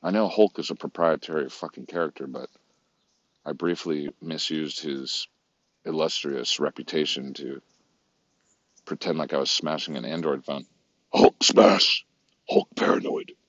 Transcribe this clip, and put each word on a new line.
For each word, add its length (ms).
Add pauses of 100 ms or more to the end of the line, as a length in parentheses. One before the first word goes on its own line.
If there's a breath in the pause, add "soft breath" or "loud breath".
I 80
know 160
Hulk 320
is 120
a 40
proprietary 720
fucking 380
character, 400
but 240 (960)
I 60
briefly 560 (120)
misused 600
his 480 (560)
illustrious 760
reputation 760
to 280 (1200)
pretend 340
like 140
I 60
was 120
smashing 460
an 80
Android 400
phone. 220 (460)
Hulk 320
smash! 600 (440)
Hulk 260
paranoid! 580 (160)